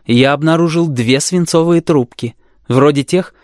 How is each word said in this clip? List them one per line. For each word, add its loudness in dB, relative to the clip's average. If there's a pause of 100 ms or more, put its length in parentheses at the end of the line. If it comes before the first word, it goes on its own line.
я 2
обнаружил 0
две -2
свинцовые 0
трубки, -4 (320)
вроде 2
тех, -4 (100)